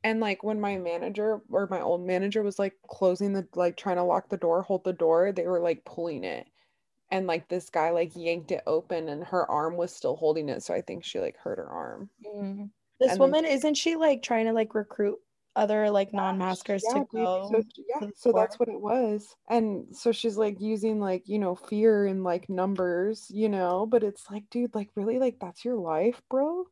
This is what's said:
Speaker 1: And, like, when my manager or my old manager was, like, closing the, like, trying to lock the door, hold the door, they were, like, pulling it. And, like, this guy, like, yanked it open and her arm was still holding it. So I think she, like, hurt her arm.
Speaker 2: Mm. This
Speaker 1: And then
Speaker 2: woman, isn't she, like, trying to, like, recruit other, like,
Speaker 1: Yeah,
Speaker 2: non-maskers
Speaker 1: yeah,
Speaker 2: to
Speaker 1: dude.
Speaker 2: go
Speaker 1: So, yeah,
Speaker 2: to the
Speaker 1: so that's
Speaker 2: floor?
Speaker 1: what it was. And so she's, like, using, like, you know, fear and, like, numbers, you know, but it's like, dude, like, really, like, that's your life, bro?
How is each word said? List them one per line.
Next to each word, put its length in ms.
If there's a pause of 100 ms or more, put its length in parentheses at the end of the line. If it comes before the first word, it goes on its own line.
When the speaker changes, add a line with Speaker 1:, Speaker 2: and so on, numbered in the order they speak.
Speaker 1:
And, 160
like, 240
when 180
my 160
manager 720
or 180
my 140
old 240
manager 380
was, 160
like, 160 (120)
closing 460
the, 220
like, 220
trying 200
to 60
lock 260
the 80
door, 240
hold 220
the 100
door, 380
they 160
were, 120
like, 260
pulling 380
it. 240 (640)
And, 160
like, 220
this 200
guy, 220
like, 240
yanked 360
it 160
open 420
and 160
her 260
arm 260
was 180
still 220
holding 320
it. 140
So 100
I 80
think 240
she, 140
like, 180
hurt 220
her 100
arm. 420 (120)
Speaker 2:
Mm. 480 (280)
This 180
Speaker 1:
And 60
then 120
Speaker 2:
woman, 100
isn't 300
she, 200
like, 280
trying 220
to, 80
like, 220
recruit 440 (360)
other, 340
like, 240
Speaker 1:
Yeah, 0
Speaker 2:
non-maskers 800
Speaker 1:
yeah, 0
Speaker 2:
to 200
Speaker 1:
dude. 200
Speaker 2:
go 180
Speaker 1:
So, 120 (140)
yeah, 240
Speaker 2:
to 60
the 60
Speaker 1:
so 200
that's 240
Speaker 2:
floor? 20
Speaker 1:
what 100
it 120
was. 540 (140)
And 460
so 160
she's, 260
like, 240
using, 380
like, 280
you 120
know, 160
fear 500
and, 180
like, 260
numbers, 840
you 180
know, 360
but 180
it's 260
like, 200
dude, 260
like, 200
really, 240
like, 200
that's 260
your 120
life, 520
bro? 420